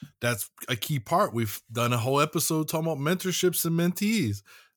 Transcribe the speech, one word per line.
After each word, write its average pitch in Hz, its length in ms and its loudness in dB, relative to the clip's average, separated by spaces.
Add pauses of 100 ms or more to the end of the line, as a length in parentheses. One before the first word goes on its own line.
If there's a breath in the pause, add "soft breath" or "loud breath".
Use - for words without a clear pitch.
(200 loud breath)
that's 120 300 -2 (180)
a 127 60 -2
key 143 240 -2
part. 175 340 0
We've 113 280 -2 (100)
done 120 220 0
a 120 60 2
whole 135 220 2
episode 156 480 0
talking 165 220 -2
about 151 80 -4
mentorships 180 680 0
and 165 140 0
mentees. 175 640 0 (340 loud breath)